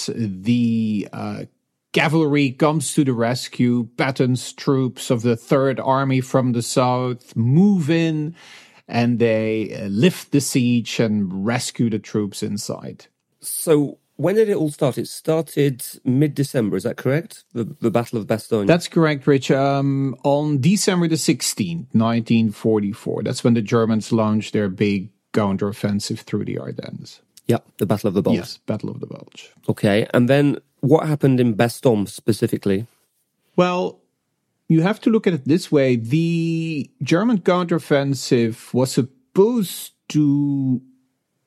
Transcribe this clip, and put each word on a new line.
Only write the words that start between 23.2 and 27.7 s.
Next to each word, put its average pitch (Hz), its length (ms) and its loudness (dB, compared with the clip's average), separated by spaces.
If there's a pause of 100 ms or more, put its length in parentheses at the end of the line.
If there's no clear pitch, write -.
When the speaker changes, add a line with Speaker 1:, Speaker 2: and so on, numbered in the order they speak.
Speaker 1:
that's 117 180 -4
when 120 120 4
the 117 80 0
Germans 110 500 0
launched 107 400 0
their 104 160 0
big 101 420 -2 (220)
counteroffensive 101 880 -2
through 104 260 -6
the - 120 -8
Ardennes. - 640 -14 (260)
Speaker 2:
Yep, 117 200 -2 (100)